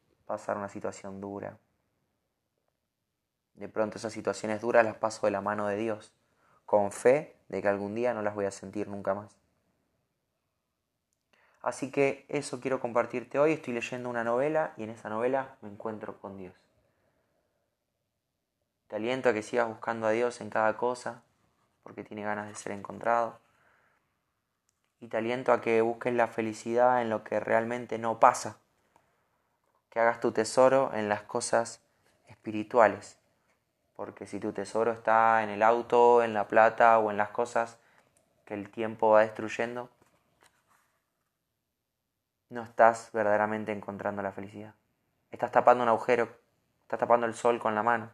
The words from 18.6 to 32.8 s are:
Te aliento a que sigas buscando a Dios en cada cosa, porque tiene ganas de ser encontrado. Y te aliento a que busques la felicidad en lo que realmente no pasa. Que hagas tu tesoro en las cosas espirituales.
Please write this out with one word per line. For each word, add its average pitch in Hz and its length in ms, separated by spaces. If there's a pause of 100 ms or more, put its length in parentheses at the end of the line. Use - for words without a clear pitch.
Te 107 80
aliento 127 320
a 120 40
que 107 100
sigas 120 240
buscando 113 400
a 110 40
Dios 117 300
en 107 80
cada 110 280
cosa, 120 480 (640)
porque 104 160
tiene 107 220
ganas 104 240
de 104 80
ser - 160
encontrado. 104 640 (1600)
Y 123 80
te 113 120
aliento 123 340
a 113 80
que 113 220
busques 117 300
la 120 140
felicidad 117 760
en 113 100
lo 107 120
que - 160
realmente 113 580
no 113 220
pasa. 120 400 (1300)
Que - 120
hagas 117 180
tu 120 140
tesoro 131 640
en 107 140
las 104 140
cosas - 580 (460)
espirituales. 107 920 (760)